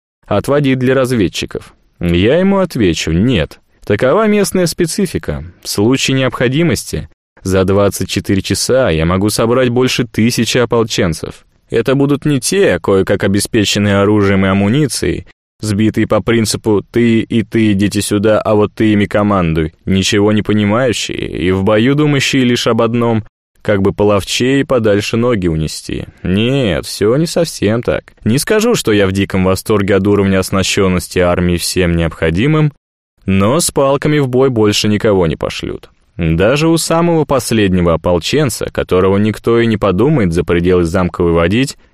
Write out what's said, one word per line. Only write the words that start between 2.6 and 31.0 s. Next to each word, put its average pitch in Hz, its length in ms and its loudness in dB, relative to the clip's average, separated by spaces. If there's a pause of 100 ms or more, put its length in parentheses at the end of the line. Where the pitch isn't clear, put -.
Нет. 95 480 0 (240)
Такова 139 440 0
местная 196 380 0
специфика. 98 800 -4 (180)
В - 60 -14
случае 135 500 0
необходимости 131 920 -2 (340)
за 95 220 0
двадцать 98 460 0
четыре 98 320 -2
часа 120 480 0
я 80 160 0
могу 95 240 0
собрать 123 400 0
больше 123 360 0
тысячи 117 520 0
ополченцев. 113 880 -2 (240)
Это 117 240 0
будут 143 320 0
не 147 120 0
те, 160 420 0
кое-как 95 440 0
обеспеченные 101 800 0
оружием 98 420 2
и 95 40 2
амуницией, 101 800 -2 (340)
сбитые 107 460 0
по - 160 0
принципу 110 680 0
«ты 117 300 2
и 113 220 -2
ты 110 300 0
идите 98 300 0
сюда, 104 380 0
а 107 140 0
вот 104 200 0
ты 110 180 2
ими 101 140 2
командуй», 87 680 0 (120)
ничего 101 460 0
не 104 100 2
понимающие 104 840 -2
и 78 240 -2
в 95 140 0
бою 110 300 2
думающие 139 500 0
лишь 120 220 0
об 117 160 2
одном – 117 420 0 (380)
как 104 200 0
бы 98 100 2
половчее 104 680 0
и 131 40 -2
подальше 110 520 0
ноги 113 320 0
унести. - 560 -6 (180)
Нет, 104 640 0
все 113 320 0
не 165 100 0
совсем 120 560 -2
так. - 300 -6 (120)
Не 117 140 0
скажу, 220 360 0
что 113 180 0
я 101 140 4
в 95 60 -2
диком 95 320 -2
восторге 98 520 0
от 95 100 0
уровня 98 340 2
оснащенности 95 800 -2